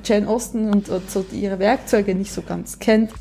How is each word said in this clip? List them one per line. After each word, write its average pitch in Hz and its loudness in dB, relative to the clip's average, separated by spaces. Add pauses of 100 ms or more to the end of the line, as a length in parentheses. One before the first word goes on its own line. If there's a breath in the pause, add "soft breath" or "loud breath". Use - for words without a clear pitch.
Jane 208 2
Austen 220 -2
und, 202 2
und 185 -4
so 190 -2
ihre 196 -4
Werkzeuge 208 2
nicht 196 -4
so - -8
ganz - -8
kennt, 220 4